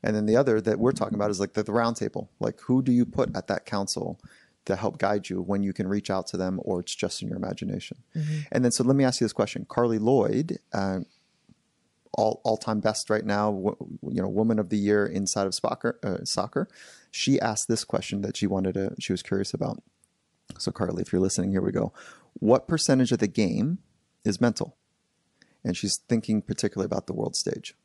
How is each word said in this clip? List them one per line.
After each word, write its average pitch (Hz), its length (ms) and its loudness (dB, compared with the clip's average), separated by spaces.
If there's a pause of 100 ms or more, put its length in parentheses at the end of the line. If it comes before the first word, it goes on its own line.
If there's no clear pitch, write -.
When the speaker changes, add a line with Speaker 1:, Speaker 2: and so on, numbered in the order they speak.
Speaker 1:
And 107 120 0
then 107 120 0
the 110 100 6
other 123 240 4
that 104 180 2
we're 120 140 4
talking 104 220 -2
about 104 160 0
is, 95 100 -2
like, 101 140 -2
the, 107 80 2
the 104 100 -2
round 117 240 2
table. 104 420 -6
Like, - 240 -4
who 127 200 2
do 127 100 2
you 120 140 4
put - 280 -2
at 92 120 -6
that 95 180 -2
council 98 560 -4 (440)
to 95 120 0
help 101 220 -2
guide 101 320 0
you 92 100 -2
when 98 220 0
you 98 100 0
can 92 160 -2
reach 101 220 -2
out 92 160 0
to - 100 -8
them 92 260 -2
or 92 180 -2
it's - 140 -8
just - 280 -4
in 107 60 -6
your 113 100 -4
imagination? 98 600 -6 (180)
Speaker 2:
Mm-hmm. 151 220 -2 (140)
Speaker 1:
And 123 120 -4
then, 120 80 4
so - 120 0
let 135 120 6
me 139 80 4
ask 123 160 2
you 123 60 4
this 104 60 -2
question. - 360 -2
Carly 117 300 2
Lloyd, 120 600 2 (160)
uh, 98 260 0 (1120)
all, 110 300 2
all-time 110 360 0
best - 300 0
right 107 140 2
now, 104 280 2
w-, 95 240 -2 (340)
you - 100 -2
know, 95 80 0
woman 110 300 2
of 98 120 0
the 107 60 2
year 104 300 4
inside 98 400 0
of 95 80 -2
soccer, - 480 -2
uh, 95 220 -4
soccer. - 440 -2 (420)
She - 300 2
asked 110 280 -2
this 113 160 0
question - 380 -4
that 98 140 -4
she 101 100 -2
wanted 95 280 0
to, 98 240 -2
she - 160 -4
was 90 80 -4
curious 98 320 -2
about. - 280 -4 (760)
So - 140 -4
Carly, 90 300 -4
if - 100 -6
you're 92 100 4
listening, 95 300 0
here 95 100 0
we 98 100 0
go. 92 200 -2 (420)
What 117 340 4
percentage 131 440 4
of 120 80 2
the 104 80 2
game 107 500 0 (460)
is 101 160 0
mental? - 360 0 (880)
And 90 120 0
she's - 220 -2 (100)
thinking 110 340 2
particularly - 440 -2
about - 200 -2
the - 80 -6
world 107 220 -4
stage. - 380 -6 (100)